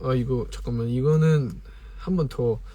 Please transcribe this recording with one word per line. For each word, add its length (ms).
아, 120
이거, 360
잠깐만. 380
이거는 720
한 180
번 140
더 320